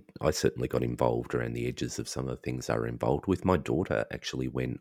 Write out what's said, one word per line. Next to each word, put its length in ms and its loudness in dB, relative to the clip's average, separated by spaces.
I 120 4
certainly 340 2
got 160 0
involved 520 0
around 180 -2
the 160 -2
edges 300 -4
of 100 -8
some 180 -4
of 100 -4
the 60 -18
things 240 -4
they 80 0
were 120 0
involved 400 0
with. 180 2
My 140 6
daughter 520 0
actually 380 -4
went 320 -2